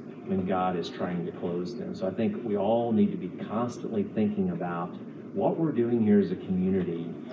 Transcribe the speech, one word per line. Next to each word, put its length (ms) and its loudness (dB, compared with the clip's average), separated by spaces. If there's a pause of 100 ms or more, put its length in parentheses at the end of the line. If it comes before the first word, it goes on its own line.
(260)
when 200 0
God 320 2
is 120 -4
trying 360 -4
to 80 -4
close 420 -4
them. 200 -6
So 120 -4
I 40 0
think 340 0
we 100 0
all 360 2
need 200 6
to 60 -4
be 120 -6 (160)
constantly 580 -2
thinking 480 0
about 440 -4 (380)
what 240 2
we're 140 2
doing 320 2
here 160 8
as 120 2
a 40 0
community 720 0 (260)